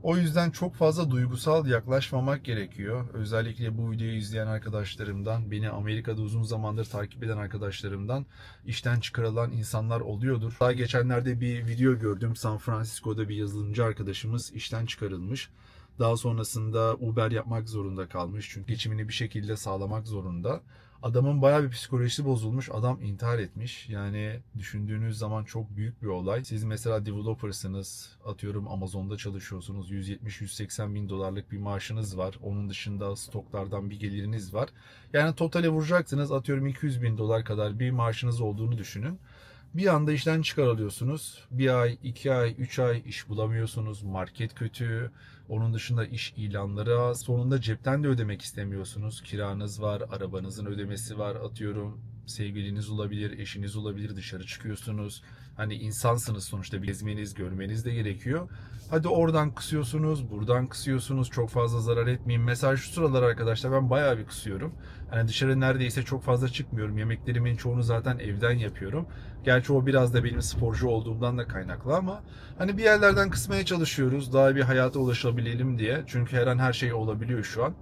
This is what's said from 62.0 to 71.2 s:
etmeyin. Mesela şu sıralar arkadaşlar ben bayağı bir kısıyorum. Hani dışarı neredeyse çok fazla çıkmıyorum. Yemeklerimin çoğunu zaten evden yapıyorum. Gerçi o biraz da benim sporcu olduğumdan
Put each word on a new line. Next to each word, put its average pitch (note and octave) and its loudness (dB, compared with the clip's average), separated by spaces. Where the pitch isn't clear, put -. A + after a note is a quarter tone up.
etmeyin. A#2+ 2
Mesela B2 2
şu - -6
sıralar C3+ 4
arkadaşlar A#2 2
ben C3 4
bayağı C3 6
bir G#2 -6
kısıyorum. G#2 -6
Hani A2+ 2
dışarı C3+ 4
neredeyse C3 2
çok C3 -2
fazla B2+ 2
çıkmıyorum. G#2+ -2
Yemeklerimin A#2 0
çoğunu A#2+ 0
zaten A#2 2
evden G#2 2
yapıyorum. A2+ -2
Gerçi B2+ 6
o C3 6
biraz B2+ 6
da A#2+ 6
benim A#2+ 0
sporcu A2+ 2
olduğumdan A2+ 0